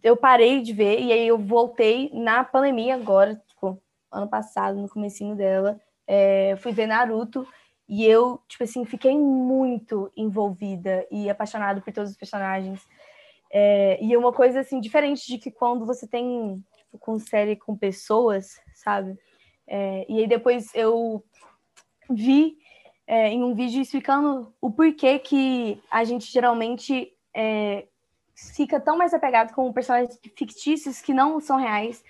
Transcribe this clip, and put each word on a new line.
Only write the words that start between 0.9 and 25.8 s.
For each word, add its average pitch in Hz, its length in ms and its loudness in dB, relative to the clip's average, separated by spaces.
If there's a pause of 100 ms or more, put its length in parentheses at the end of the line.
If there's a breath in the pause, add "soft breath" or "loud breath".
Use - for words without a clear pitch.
e 247 100 0
aí 226 160 2
eu 226 100 4
voltei 233 760 0
na 226 300 0
pandemia 262 520 0
agora, 208 400 2 (120)
tipo, 190 340 -10 (300)
ano 202 160 -8
passado, 202 520 -4
no 202 100 -10
comecinho 208 460 -10
dela, 196 440 -2 (280 soft breath)
é, 196 500 2
fui 240 140 -8
ver 214 160 -2
Naruto, 226 600 -2 (400 soft breath)
e 214 180 -2
eu, 240 420 6
tipo - 160 -10
assim, 233 220 -6
fiquei 262 320 0
muito 254 960 0
envolvida 196 960 -4
e 208 180 -6
apaixonada 202 520 -6
por 214 100 -14
todos 208 200 -8
os 202 60 -20
personagens. 190 680 -8 (680 soft breath)
É, 202 480 4
e 220 120 2
é 233 40 8
uma 240 140 4
coisa, 254 300 4
assim, 262 180 -6
diferente 285 480 -2
de 247 100 -8
que 240 140 -12
quando 240 340 -2
você 233 220 -8
tem, 233 560 -6 (140)
tipo, - 200 -20
com 220 220 -6
série 214 380 -2
com 214 180 -10
pessoas, 202 840 -2 (120)
sabe? 196 440 -6 (500)
É, 190 400 -6
e 220 120 -2
aí 220 80 -2
depois 240 460 0
eu 226 480 -2 (880 soft breath)
vi, 269 480 2 (480 soft breath)
é, 220 220 2
em 240 160 -2
um 247 100 -2
vídeo 240 280 -2
explicando 277 800 -2
o 240 100 -4
porquê 302 480 2
que 254 600 -2 (100)